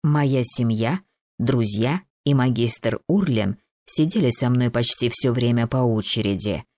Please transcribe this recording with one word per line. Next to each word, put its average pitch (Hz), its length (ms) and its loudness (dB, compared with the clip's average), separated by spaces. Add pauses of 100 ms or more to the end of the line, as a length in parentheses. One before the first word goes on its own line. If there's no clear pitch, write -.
Моя 143 420 2
семья, 117 560 0 (380)
друзья 120 640 0 (220)
и 143 100 2
магистр 120 720 0
Урлен 123 520 0 (280)
сидели 156 440 0
со 123 200 0
мной 123 200 2
почти 120 380 -2
все 123 240 0
время 120 340 0
по 131 120 -2
очереди. 104 880 -2 (140)